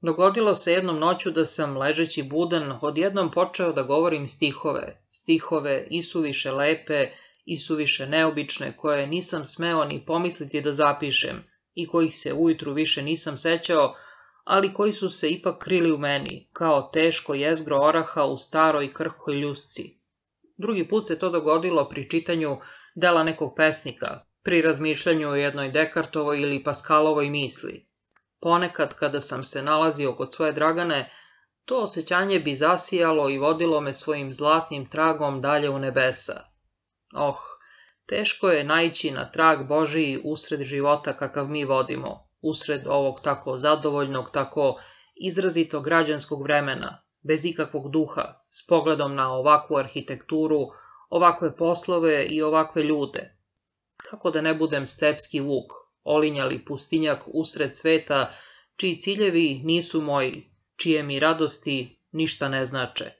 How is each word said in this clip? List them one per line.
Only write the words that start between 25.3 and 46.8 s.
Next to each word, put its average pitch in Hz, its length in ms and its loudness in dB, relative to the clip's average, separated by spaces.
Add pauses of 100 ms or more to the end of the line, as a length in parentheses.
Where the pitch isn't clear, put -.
jednoj 143 340 0
Dekartovoj 151 720 0
ili 143 240 -2
Paskalovoj 151 680 2
misli. - 560 -6 (540)
Ponekad, 170 540 0
kada 143 260 -2
sam 135 240 -8
se 139 180 -2
nalazio 147 500 2
kod - 220 -8
svoje 156 180 0
Dragane, 156 580 0 (540)
to 254 160 -2
osjećanje 185 600 0
bi 147 140 -2
zasijalo 160 760 2
i 135 80 -2
vodilo 160 420 2
me 143 120 -4
svojim 139 400 -4
zlatnim 147 580 0
tragom 151 500 0
dalje 147 300 2
u 135 80 -2
nebesa. 131 600 0 (760)
Oh, 143 260 -2 (680)
teško - 420 0
je 147 140 2
naići 165 460 0
na 131 200 -8
trag 156 380 4
Božiji 147 560 0
usred 147 380 -6
života 143 540 0
kakav 139 320 -4
mi 147 160 -4
vodimo, 131 640 -2 (120)
usred 147 460 -4
ovog 139 380 0
tako 135 320 -2
zadovoljnog, 143 760 0
tako 135 500 0 (340)
izrazito 170 680 -2
građanskog 151 600 0
vremena, 139 600 -2 (200)